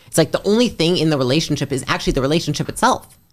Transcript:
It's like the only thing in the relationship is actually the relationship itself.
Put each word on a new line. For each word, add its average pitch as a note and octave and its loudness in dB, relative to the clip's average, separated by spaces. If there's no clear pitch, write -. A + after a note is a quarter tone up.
It's - -2
like D#3+ 2
the - -6
only A3 4
thing E3+ 0
in D#3+ 2
the D3 2
relationship C#3 0
is B2+ -4
actually F3 -2
the C3 0
relationship D3 -2
itself. - 0